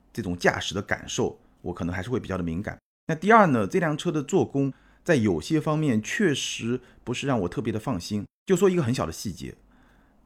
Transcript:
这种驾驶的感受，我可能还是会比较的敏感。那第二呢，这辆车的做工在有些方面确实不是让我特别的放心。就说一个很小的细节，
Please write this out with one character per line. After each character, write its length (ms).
这 120
种 120
驾 240
驶 140
的 80
感 260
受， 320
我 100
可 140
能 100
还 60
是 80
会 100
比 80
较 80
的 80
敏 180
感。 160
那 80
第 180
二 160
呢， 200
这 120
辆 160
车 160
的 120
做 200
工 300
在 120
有 240
些 220
方 160
面 240
确 320
实 480
不 100
是 140
让 140
我 60
特 140
别 100
的 80
放 200
心。 260
就 80
说 120
一 80
个 60
很 100
小 140
的 60
细 200
节， 240